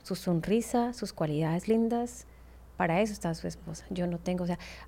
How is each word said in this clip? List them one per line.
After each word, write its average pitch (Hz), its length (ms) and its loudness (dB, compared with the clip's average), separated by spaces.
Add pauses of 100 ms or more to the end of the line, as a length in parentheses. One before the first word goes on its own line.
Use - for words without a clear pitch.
su - 140 -6
sonrisa, 226 760 2
sus 208 200 -6
cualidades 160 560 0
lindas. 226 580 2 (500)
Para 175 240 4
eso 220 120 2
está 175 220 -2
su 165 140 -6
esposa. 160 420 -10
Yo 180 160 -2
no 170 120 -2
tengo, 180 260 -2
o - 20 -2
sea, 175 120 0 (300)